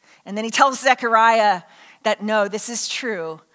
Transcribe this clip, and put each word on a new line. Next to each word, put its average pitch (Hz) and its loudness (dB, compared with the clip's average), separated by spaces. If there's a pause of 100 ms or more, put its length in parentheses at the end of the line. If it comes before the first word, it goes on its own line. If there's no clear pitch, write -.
(260)
And 196 -10
then 220 -6
he 226 -6
tells 262 2
Zechariah 226 2 (400)
that, 214 -2
no, 214 0
this 202 -6
is 233 -6
true. 165 -8 (120)